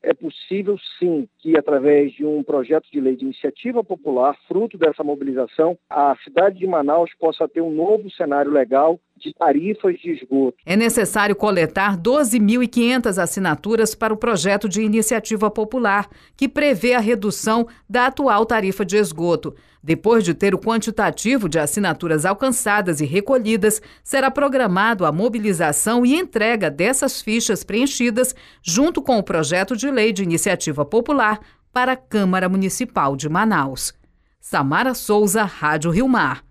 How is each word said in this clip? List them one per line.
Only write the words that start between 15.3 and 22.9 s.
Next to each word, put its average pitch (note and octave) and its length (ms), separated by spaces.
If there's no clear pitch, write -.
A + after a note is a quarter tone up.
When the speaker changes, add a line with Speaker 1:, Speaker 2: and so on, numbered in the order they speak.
Speaker 2:
popular, G#3+ 560
que C4+ 100
prevê B3 460
a B3 80
redução A3 680
da B3 160
atual B3+ 400
tarifa G3+ 400
de F3 100
esgoto. E3 580
Depois F#3+ 400
de E3+ 100
ter G3 220
o - 20
quantitativo G#3+ 920
de D#3 100
assinaturas D#3+ 680
alcançadas G3+ 760